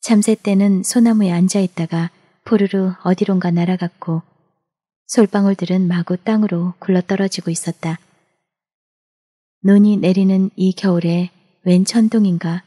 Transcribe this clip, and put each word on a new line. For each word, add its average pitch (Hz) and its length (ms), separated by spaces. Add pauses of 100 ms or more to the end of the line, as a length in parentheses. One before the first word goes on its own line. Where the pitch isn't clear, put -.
참새 220 340
떼는 196 480
소나무에 220 480
앉아있다가 175 800 (340)
포르르 196 480 (100)
어디론가 185 460
날아갔고 175 720 (880)
솔방울들은 196 800
마구 175 300
땅으로 190 600
굴러떨어지고 190 720
있었다. 165 480 (1700)
눈이 202 340
내리는 190 580
이 185 180
겨울에 175 580 (320)
웬 180 200
천둥인가? 196 840